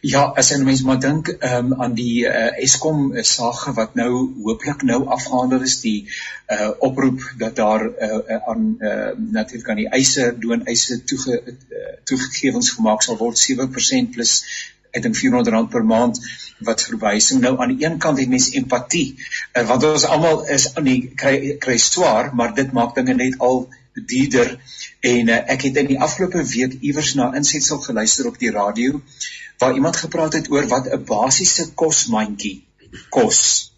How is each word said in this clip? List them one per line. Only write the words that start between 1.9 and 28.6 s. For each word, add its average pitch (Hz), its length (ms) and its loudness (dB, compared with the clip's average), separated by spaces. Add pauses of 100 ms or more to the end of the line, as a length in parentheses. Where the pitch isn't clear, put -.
die, 117 340 0
eh, 117 360 0
Eskom 139 600 0
sage 123 500 -2
wat 110 220 -2
nou 123 380 0 (100)
hooplik 139 380 -4
nou 135 240 2
afgehandel 127 560 0
is, - 200 0
die, 104 260 -2 (380)
eh, 107 340 -2
oproep 131 420 2 (160)
dat 110 180 -4
daar, 110 380 2
eh, 110 340 -4
eh, 110 200 -4
aan, 110 320 0
eh, 107 380 -2
natuurlik 110 520 -4
aan 107 60 0
die 107 140 -2
eise, 131 500 2
looneise 117 640 -2
toege-, 127 400 -2
eh, - 600 -14
toegegewens 131 680 -2
gemaak 107 320 2
sal 113 160 -2
word, 113 200 -2
sewe 131 300 2
persent 127 440 0
plus, - 340 -2 (460)
ek - 100 -4
dink, - 140 0
vierhonderd 120 400 2
rand 113 140 0
per 113 160 0
maand 113 340 4 (400)
wat 110 240 -2
verwysing. 110 580 2
Nou, 127 180 2
aan 127 180 0
die 147 80 0
een 160 120 0
kant 143 220 0
het 127 100 0
mens 127 220 2
empatie, 131 640 -2 (360)
eh, 120 160 0
want 127 160 4
ons 151 220 4
almal 160 420 2
is - 280 0
aan 160 80 -2
die 127 320 2
kry, 139 420 0
kry 123 200 -2
swaar, 123 580 2
maar 117 200 0
dit 131 160 0
maak 120 240 0
dinge 127 180 0
net 127 260 0
al 127 300 2 (240)
duurder. 127 680 2 (400)
En, 120 300 4
eh, 117 200 2
ek 135 120 0
het 135 160 0
in 143 100 2
die 135 120 2
afgelope 170 440 0
week 123 380 -2
iewers 147 320 -2
na 123 200 0
insetsel 143 440 0
geluister 120 500 -2
op 117 100 -6
die 117 140 -2
radio, 110 500 -2 (560)